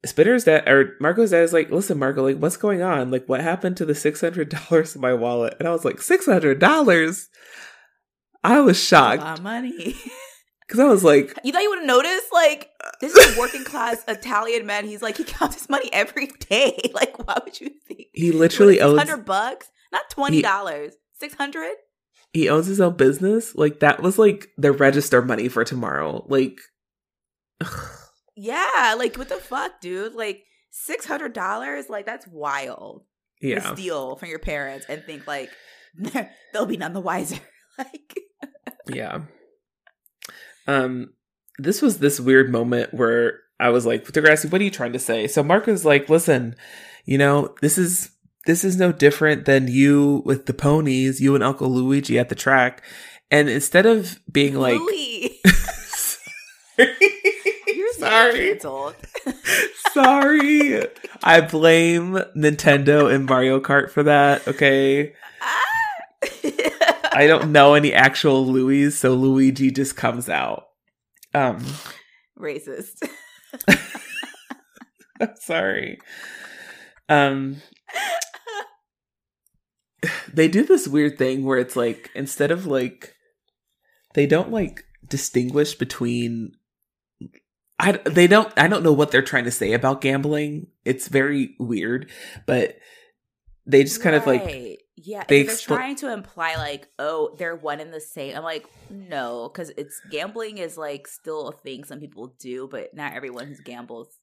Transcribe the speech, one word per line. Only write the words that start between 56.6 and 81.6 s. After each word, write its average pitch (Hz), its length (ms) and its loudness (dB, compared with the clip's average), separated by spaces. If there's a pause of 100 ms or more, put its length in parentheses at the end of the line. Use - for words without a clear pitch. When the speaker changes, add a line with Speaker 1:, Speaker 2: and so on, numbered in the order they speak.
Speaker 2:
You're 415 160 -4
so 480 80 -12
Speaker 1:
Sorry. 226 320 4 (180)
Speaker 2:
canceled. 143 460 -8 (280)
<laughs> - 680 -4
Speaker 1:
Sorry. 277 880 4 (400)
I 165 200 6
blame 165 720 2 (220)
Nintendo 147 800 4
and 135 120 0
Mario 131 340 2
Kart 139 300 0
for 151 120 -2
that, 143 460 4
okay? 139 640 2 (260)
Speaker 2:
Ah. 339 220 -4 (800)
<laughs> - 720 -2
Speaker 1:
I 143 140 6
don't 156 260 4
know 143 220 8
any 147 180 4
actual 135 540 4
Louis, 135 500 2
so 127 180 2
Luigi 135 580 4
just 135 240 -4
comes 120 320 -4
out. 65 380 -4 (680)
Um, 127 300 0 (720)
Speaker 2:
Racist. 151 720 -12 (600)
<laughs> - 0 -
Speaker 1:
<laughs> - 1500 -6
I'm 226 200 -4
sorry. - 580 -4 (1080)
Um, 139 480 0 (2750)
they 160 160 2
do 196 160 2
this - 220 2
weird 147 320 0
thing 131 260 -2
where 135 140 0
it's 123 160 -4